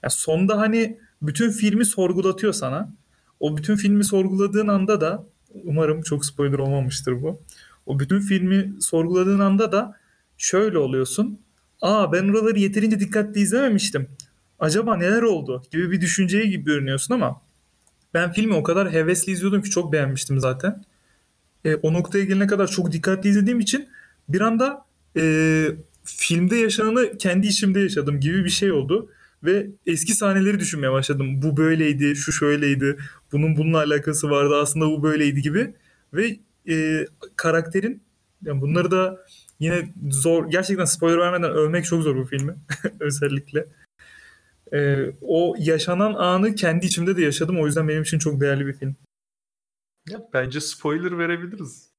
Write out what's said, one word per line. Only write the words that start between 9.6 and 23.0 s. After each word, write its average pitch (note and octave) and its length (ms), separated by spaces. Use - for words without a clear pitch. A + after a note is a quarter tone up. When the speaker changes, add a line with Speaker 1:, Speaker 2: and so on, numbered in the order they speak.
Speaker 1:
da G#3 260
şöyle F#3+ 400
oluyorsun. C3+ 600
"Aa, G3 320
ben F#3+ 160
oraları G#3+ 300
yeterince G3+ 400
dikkatli G#3 420
izlememiştim. G3+ 680
Acaba G3+ 380
neler G3 240
oldu?" C#3 500
gibi E3+ 200
bir F#3 100
düşünceye F#3+ 440
gibi F#3 200
görünüyorsun C#3 500
ama D#3+ 260
ben E3+ 180
filmi G#3+ 220
o D#3+ 100
kadar F3 280
hevesli E3+ 400
izliyordum F#3+ 300
ki - 80
çok E3 240
beğenmiştim C3+ 460
zaten. C3 440
E, D#3 100
o D#3 180
noktaya F3 320
gelene G3 220
kadar G3 200
çok E3+ 240
dikkatli F#3+ 380